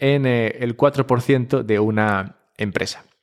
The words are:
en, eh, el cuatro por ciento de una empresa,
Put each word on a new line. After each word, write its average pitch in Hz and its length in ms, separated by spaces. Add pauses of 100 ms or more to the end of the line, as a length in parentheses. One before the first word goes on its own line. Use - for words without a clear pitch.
en, 139 260
eh, 117 340
el 120 160
cuatro 139 300
por 120 140
ciento 127 420
de 107 160
una 107 580 (200)
empresa, 95 480 (180)